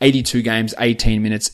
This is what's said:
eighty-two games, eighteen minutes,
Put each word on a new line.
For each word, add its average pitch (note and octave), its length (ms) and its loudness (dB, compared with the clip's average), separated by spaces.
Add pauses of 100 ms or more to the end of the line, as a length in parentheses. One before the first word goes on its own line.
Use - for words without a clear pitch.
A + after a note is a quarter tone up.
eighty-two C3 420 0
games, A2 360 -2
eighteen A#2 440 2
minutes, G#2+ 320 -4